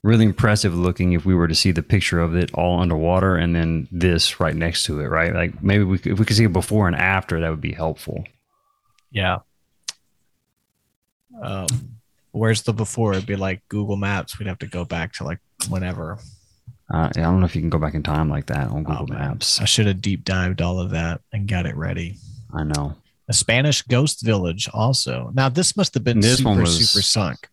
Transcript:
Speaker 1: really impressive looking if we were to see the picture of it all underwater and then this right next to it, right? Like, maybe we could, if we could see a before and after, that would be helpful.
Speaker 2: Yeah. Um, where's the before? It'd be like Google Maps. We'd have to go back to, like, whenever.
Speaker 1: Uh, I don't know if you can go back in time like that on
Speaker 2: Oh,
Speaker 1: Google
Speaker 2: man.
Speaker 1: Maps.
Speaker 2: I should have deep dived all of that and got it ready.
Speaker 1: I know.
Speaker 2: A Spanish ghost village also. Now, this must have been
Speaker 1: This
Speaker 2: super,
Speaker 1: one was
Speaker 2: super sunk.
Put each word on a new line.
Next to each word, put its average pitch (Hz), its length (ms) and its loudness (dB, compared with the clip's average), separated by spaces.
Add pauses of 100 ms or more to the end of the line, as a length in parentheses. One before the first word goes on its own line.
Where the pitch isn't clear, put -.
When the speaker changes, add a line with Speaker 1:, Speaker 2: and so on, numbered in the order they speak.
Speaker 1:
really 110 240 6
impressive 104 500 2
looking 90 380 2
if 82 100 0
we 92 100 4
were 85 140 4
to 80 60 0
see 90 180 2
the 80 100 0
picture - 380 2
of 85 160 0
it 87 180 0
all 87 260 2
underwater 90 560 2
and 85 200 2
then 82 340 0
this 87 480 2
right 80 160 0
next 82 300 -2
to 73 160 -4
it, 71 60 -4
right? 82 280 0
Like, 85 280 -4
maybe 101 220 4
we 92 140 2
could, 85 140 -2
if 95 60 0
we 110 80 4
could 104 100 2
see 113 80 6
a 107 60 4
before 95 360 2
and 85 80 2
after, 92 460 0
that 82 100 0
would 78 120 -4
be 78 100 -6
helpful. 80 520 -6 (840)
Speaker 2:
Yeah. 92 280 -2 (2000)
Um, 95 240 -6 (680)
where's 110 300 0
the 117 120 -2
before? 107 400 -2
It'd 95 120 -4
be 101 100 -4
like 95 320 -6
Google 104 280 -4
Maps. 98 420 -4
We'd 104 100 -8
have 90 120 -8
to - 60 -10
go 87 180 -8
back 82 300 -6
to, - 100 -10
like, 80 160 -8 (300)
whenever. 92 480 -6 (680)
Speaker 1:
Uh, 80 280 0
I 85 40 -2
don't 87 200 2
know 90 60 4
if 82 100 -4
you 78 60 0
can 82 80 -2
go 80 100 0
back 76 140 -2
in 76 100 -4
time 76 260 0
like 71 160 -4
that 69 220 -4
on 73 180 -4
Speaker 2:
Oh, 73 40 -6
Speaker 1:
Google 71 180 -4
Speaker 2:
man. - 100 -8 (120)
Speaker 1:
Maps. - 300 -2
Speaker 2:
I 107 40 0
should 107 220 2
have 95 140 0
deep 98 220 -2
dived 92 400 -2
all 90 160 0
of 90 120 -4
that 82 300 -4 (120)
and 101 160 -4
got 92 180 -2
it - 100 -6
ready. 90 400 -6 (380)
Speaker 1:
I 80 80 -4
know. 73 320 -4 (320)
Speaker 2:
A - 60 -2
Spanish 131 500 2
ghost 123 420 0
village 98 480 0
also. 120 640 -2
Now, 135 140 4
this 151 280 0
must 196 180 0
have 117 100 -2
been 117 160 4
Speaker 1:
This 120 160 6
Speaker 2:
super, 127 140 2
Speaker 1:
one 95 100 4
was 85 160 4 (160)
Speaker 2:
super - 100 2
sunk. - 500 -2